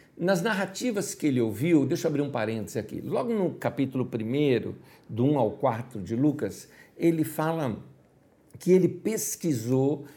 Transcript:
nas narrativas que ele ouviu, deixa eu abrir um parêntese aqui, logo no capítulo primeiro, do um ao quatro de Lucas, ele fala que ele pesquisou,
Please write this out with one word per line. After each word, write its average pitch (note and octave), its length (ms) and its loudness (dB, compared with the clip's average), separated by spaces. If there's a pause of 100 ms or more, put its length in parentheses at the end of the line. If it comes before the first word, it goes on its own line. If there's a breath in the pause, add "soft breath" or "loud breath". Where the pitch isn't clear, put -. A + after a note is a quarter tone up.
(180 loud breath)
nas F3 240 2
narrativas G3+ 720 -2
que - 140 -2
ele B2+ 140 2
ouviu, C3 440 2
deixa D#3+ 220 -2
eu - 20 0
abrir C#3+ 120 0
um C#3+ 100 -4
parêntese A2 480 -4
aqui, - 220 -8
logo A#3 320 -2
no F#3+ 220 0
capítulo C3 500 -2
primeiro, B2 720 0 (320 loud breath)
do A#2 180 0
um D3 120 4
ao A2+ 140 2
quatro A2+ 500 -4
de G2+ 140 -6
Lucas, A#2 540 0 (280 loud breath)
ele E3 260 2
fala D#3 540 -2 (840)
que F3 120 2
ele F3+ 160 8
pesquisou, C3+ 1200 0 (120)